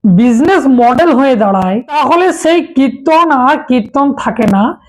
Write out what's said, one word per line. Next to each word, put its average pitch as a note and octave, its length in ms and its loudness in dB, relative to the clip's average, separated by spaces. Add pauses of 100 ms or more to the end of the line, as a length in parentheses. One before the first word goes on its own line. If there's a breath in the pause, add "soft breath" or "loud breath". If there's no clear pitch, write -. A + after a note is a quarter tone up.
(160)
বিজনেস C4 500 2
মডেল B3+ 460 2
হয়ে C4 220 2
দাঁড়ায়, G3 520 -2
তাহলে D#4 460 0
সেই E4 300 0
কীর্তন D#4+ 680 0
আর C4+ 260 0
কীর্তন C#4 580 -2
থাকে A3+ 280 -6
না, G#3 460 0